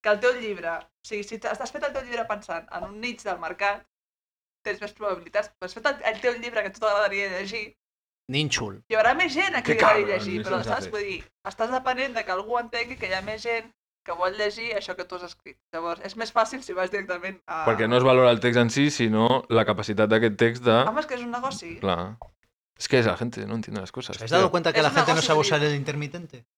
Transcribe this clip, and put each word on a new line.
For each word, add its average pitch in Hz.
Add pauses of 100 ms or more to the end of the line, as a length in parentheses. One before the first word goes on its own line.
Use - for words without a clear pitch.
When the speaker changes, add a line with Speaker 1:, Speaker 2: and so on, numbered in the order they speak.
Speaker 1:
que 214
el 208
teu 247
llibre, 180 (120)
o -
sigui, 208
si 220
t'has, 214
t'has 233
fet 294
el 277
teu 262
llibre 240
pensant 190 (100)
en 185
un 202
nicho 226
del 180
mercat, 202 (800)
tens 196
més 208
probabilitats. 196
Però 180
has -
fet 226
el, 277 (100)
el 196
teu 240
llibre 233
que 190
a -
tu 220
t'agradaria 202
llegir, 208 (560)
Speaker 2:
Nínxol. 123
Speaker 1:
hi 220
haurà 233
més 339
gent 370
a 247
qui -
Speaker 3:
Que -
Speaker 1:
li -
agradi 320
Speaker 3:
cabrón, 208
Speaker 1:
llegir, -
Speaker 3:
eso -
Speaker 1:
però, 185
Speaker 3:
no -
se 110
Speaker 1:
saps? -
Speaker 3:
hace. 92
Speaker 1:
Vull 208
dir, 190 (320)
estàs 233
depenent 254
de 208
que 185
algú 220
entengui 240
que 190
hi -
ha 190
més 214
gent 233 (320)
que 170
vol 185
llegir 214
això 190
que 180
tu 180
has 180
escrit. - (120)
Llavors, 170
és 196
més 226
fàcil 233
si 185
vas 185
directament 185
a 160
Speaker 3:
Perquè 110
no 123
es -
valora 127
el 104
text 123
en 117
si, 143
sinó 117
la 113
capacitat 104
d'aquest 113
text 117
de 113
Speaker 1:
Home, 233
és 302
que 262
és 247
un 240
negoci. 240
Speaker 3:
Clar. 95 (640)
Es -
que 131
la 95
gente 117
no 107
entiende 107
las 95
cosas, -
Speaker 2:
¿Os 117
habéis 113
dado 180
Speaker 3:
tío. -
Speaker 2:
cuenta 175
que 220
Speaker 1:
Es -
Speaker 2:
la 147
Speaker 1:
un 269
Speaker 2:
gente 156
no -
Speaker 1:
negoci, 156
Speaker 2:
sabe 151
Speaker 1:
sí. -
Speaker 2:
usar 147
el 147
intermitente? 143 (140)